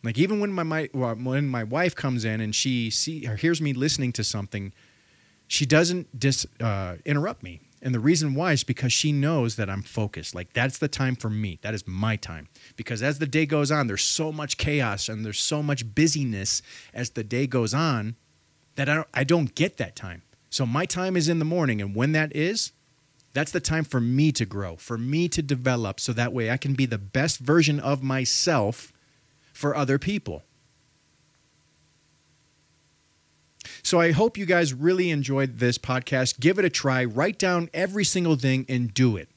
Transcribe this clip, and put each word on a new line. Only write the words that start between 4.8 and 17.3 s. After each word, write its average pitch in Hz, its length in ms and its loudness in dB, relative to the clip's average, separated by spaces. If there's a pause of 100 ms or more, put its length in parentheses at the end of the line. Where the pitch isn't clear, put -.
she - 180 0
doesn't 165 560 2
dis-, 135 260 0 (140)
uh, 98 360 -2 (100)
interrupt 147 360 -2
me. 85 200 -14 (180)
And 127 140 -2
the 117 60 0
reason 147 340 4
why 165 180 2
is 135 120 2
because 123 280 0
she 151 200 2
knows 139 440 2
that 104 140 -4
I'm 98 100 -4
focused. - 540 -6
Like, 90 180 -10
that's 127 240 0
the 147 120 -2
time 127 280 -2
for 113 140 -4
me. 107 320 -4
That 107 100 -6
is 107 140 -8
my 104 300 0
time. 80 320 -12 (280)
Because 113 260 -6
as 143 160 0
the 156 80 -2
day 151 200 2
goes 147 240 2
on, 147 160 2
there's 98 180 -2
so 156 260 -2
much 151 280 -6
chaos 123 500 0
and 110 160 -6
there's 104 160 -4
so 151 220 0
much 123 320 -2
busyness 135 680 2 (320)
as 120 160 -6
the 110 160 -6
day 120 220 -2